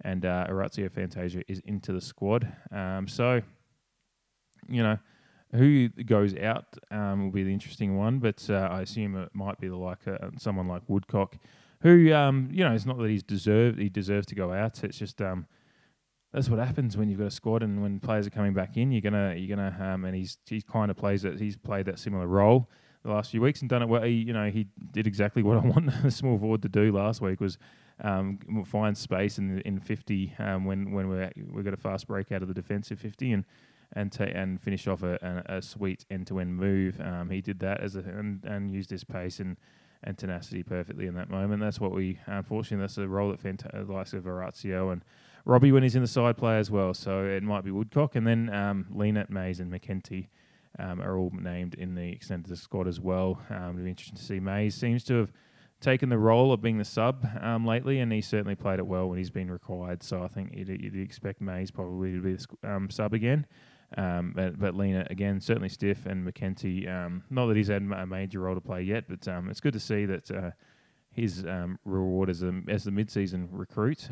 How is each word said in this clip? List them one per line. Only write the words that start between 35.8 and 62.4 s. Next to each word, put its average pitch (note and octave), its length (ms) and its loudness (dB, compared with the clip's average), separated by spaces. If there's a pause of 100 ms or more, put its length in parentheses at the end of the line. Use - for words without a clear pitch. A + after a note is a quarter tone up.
end-to-end F#2 460 -4
move. F#2+ 440 2
Um, F2 280 -6
he F#2+ 120 -4
did F#2+ 200 -6
that F#2+ 200 -2
as G2 160 -6
a, F#2+ 40 -8
and, G2 440 -8
and G2+ 260 -6
used G2 200 -6
his F#2 120 -8
pace F2+ 380 -8
and, F#2 160 -6 (480)
and G2 120 -8
tenacity F#2 460 -8
perfectly F2+ 440 -6
in F2 80 -6
that F2+ 140 -8
moment. G2+ 320 -2
That's G#2+ 200 -2
what G2 100 0
we, F#2 360 -2
unfortunately, G2+ 580 -4
that's G2 100 -6
the G2 140 -4
role G2+ 220 0
that - 120 -6
Fanta-, G2 440 -8
the G2 60 -8
likes F#2+ 200 -8
of F#2 120 -6
Orazio F#2 680 -4
and F2 120 -6 (400)
Robbie, B2 280 10
when C3 100 10
he's B2+ 140 6
in B2+ 60 4
the A#2+ 60 2
side, A#2+ 280 2
play A2+ 220 4
as G#2 120 2
well. G2 240 2
So G2 300 -2
it G2 180 -2
might G#2 220 -2
be G2 60 -6
Woodcock. A2 440 0
And A2+ 120 2
then, A#2 280 2
um, G2+ 400 0
Lienert, G#2 360 0
Mays F#2 300 -4
and F2 120 -8
McKenty, F#2 560 -8 (500)
um, F#2 220 -8
are F#2+ 180 -4
all F#2 160 0
named F2+ 400 -6
in F2+ 200 -8
the F2 180 -6
extended F2 440 -10
squad F#2 300 -6
as F2 140 -4
well. F#2 400 0 (100)
Um, F2+ 200 -8
it'll F2+ 140 -8
be F#2 60 -4
interesting - 260 -12
to - 60 -16
see. G2 160 -6
Mays G2 360 0
seems A#2+ 300 0
to B2+ 100 0
have A2+ 180 2 (480)
taken C3 300 2
the A#2 80 4
role A#2 340 8
of G#2+ 80 2
being A2 180 0
the G#2 60 -2
sub, A#2+ 420 0 (140)
um, A2+ 260 0
lately, B2+ 340 2
and A#2 120 0
he G#2+ 80 2
certainly G2+ 340 -2
played F#2+ 240 -2
it F#2 80 -2
well F#2 220 0
when F2+ 100 -4
he's F#2 120 -4
been F#2 200 -6
required. F2+ 520 -8
So F#2 200 -4
I F2+ 60 -4
think F#2+ 260 -8
you'd, F#2+ 140 -10
you'd G2 280 -8
expect G2 440 -8
Mays F#2 300 -4
probably F#2 420 -4
to F2+ 80 -4
be F#2 140 0
the - 120 -8